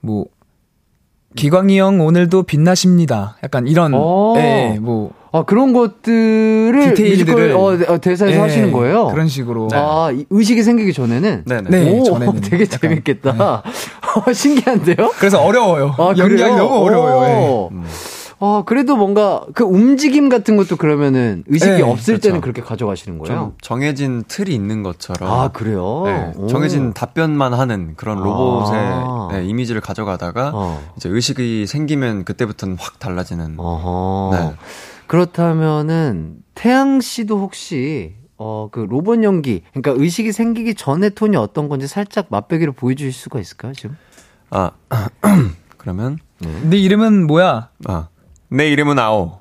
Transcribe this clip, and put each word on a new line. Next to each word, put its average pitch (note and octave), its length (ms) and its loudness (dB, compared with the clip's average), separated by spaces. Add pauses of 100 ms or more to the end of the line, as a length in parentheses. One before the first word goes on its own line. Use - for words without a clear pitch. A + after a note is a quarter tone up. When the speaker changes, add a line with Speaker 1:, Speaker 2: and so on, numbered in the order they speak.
Speaker 1:
뭐, G#2 260 -4 (1080)
"기광이 F#3 420 4
형 F#3+ 220 4
오늘도 F3 440 4
빛나십니다." D#3+ 1000 2
약간 B2+ 220 -2
이런. D#3+ 280 2
Speaker 2:
오. F#3 420 2
Speaker 1:
네, A3 420 2
뭐. A2 340 -4 (200)
Speaker 2:
아, D#3+ 100 0
그런 B3 320 2
것들을 A3+ 1200 2
Speaker 1:
디테일들을. F3 560 4
Speaker 2:
뮤지컬, - 20 2 (380)
어, - 40 4
어, E3+ 40 0
대사에서 F3+ 380 2
Speaker 1:
네, - 20 4
Speaker 2:
하시는 G#3+ 340 2
거예요? C#3+ 360 2
Speaker 1:
그런 D#3+ 200 0
식으로. A#2+ 420 -4
Speaker 3:
네. B2+ 80 0
Speaker 2:
아, D#3 320 0
이 C3+ 200 -4
의식이 A3 320 2
생기기 G#3+ 320 2
전에는? B2 520 -2
Speaker 3:
네네. A2+ 220 -4
Speaker 1:
네, F3+ 220 4
Speaker 2:
오, A#3+ 140 4
Speaker 1:
전에는 B2 360 0
Speaker 2:
<laughs> - 0 -
되게 F3 240 0
Speaker 1:
약간. - 160 -6
Speaker 2:
재밌겠다. D3+ 520 -2
Speaker 1:
네. A2+ 100 -4
Speaker 2:
어, - 880 -4
신기한데요? A#3 880 2
Speaker 1:
그래서 F#3+ 240 4
어려워요. E3+ 560 2
Speaker 2:
아, F3+ 180 4
Speaker 1:
연기하기 F#3+ 200 4
Speaker 2:
그래요? A3+ 200 4
Speaker 1:
너무 A3+ 200 2
어려워요. B3 520 4
네. G#3+ 200 2
Speaker 2:
오. G#2+ 220 -2
Speaker 3:
음. F2+ 140 -10 (540)
Speaker 2:
아, G3+ 280 0
그래도 C4 300 0
뭔가 G3+ 460 2 (120)
그 B3 100 2
움직임 C4 680 4
같은 A3 260 2
것도 F#3 200 0
그러면은 C3 720 0
의식이 E3+ 240 4
Speaker 1:
네. F3+ 100 4
Speaker 2:
없을 A#2+ 360 0
때는 F#3 220 0
Speaker 3:
그렇죠. B2 140 -6
Speaker 2:
그렇게 A#2 80 -10
가져가시는 G2+ 560 -8
거예요? D#2+ 200 -6
Speaker 3:
좀 G#2 220 -8
정해진 C3 680 -4
틀이 F#3+ 260 -4
있는 G#2 280 -4
것처럼. F#2 480 -8
Speaker 2:
아, B2+ 180 0
그래요? G#2+ 580 -4
Speaker 3:
네. C3+ 300 -4
Speaker 2:
오. F#2+ 100 -8
Speaker 3:
정해진 B2+ 480 -2
답변만 D3+ 580 -2
하는 A2+ 440 -2
그런 G#2+ 260 -6
로봇의, G#2+ 560 0
Speaker 2:
아. B2 540 -4
Speaker 3:
네, F#2+ 120 -4
이미지를 A2+ 380 -4
가져가다가 G2+ 720 -6
Speaker 2:
어. F2 280 -6 (140)
Speaker 3:
이제 - 140 -8
의식이 A#2 560 -4
생기면 C3+ 580 -4
그때부터는 G2+ 560 -6
확 - 180 -16
달라지는. F2 600 -8
Speaker 2:
어허. F2+ 800 -4
Speaker 3:
네. E2 160 -2 (540)
Speaker 2:
그렇다면은 D#3+ 1300 -2 (180)
태양 C4+ 460 2
씨도 G#3+ 380 -4
혹시, C#3 760 -8 (240)
어, G#2+ 340 -10
그 A#2+ 80 -8
로봇 D#3+ 420 0
연기, D3 400 0 (100)
그러니까 C#3 300 0
의식이 G3+ 300 -2
생기기 A3+ 420 -2
전에 F#3 360 -2
톤이 G#3 260 0
어떤 C#3+ 320 -2
건지 C#3 180 -6
살짝 G3+ 420 -6
맛보기로 D3 440 -2
보여주실 C3 400 -4
수가 - 280 -12
있을까요, A#2 320 -14
지금? C#3 240 -14 (540)
Speaker 3:
아, F#2+ 220 -2 (180)
<clears throat> A#2+ 880 0
그러면? A#2+ 400 -8 (220)
Speaker 2:
네. - 80 -10 (160)
Speaker 1:
"네 E3 140 4
이름은 G3+ 500 4
뭐야?" D3+ 400 2 (180)
Speaker 3:
아, E2 220 -6 (400)
"내 C#3+ 200 0
이름은 D3 300 2
아오. G#2 420 -2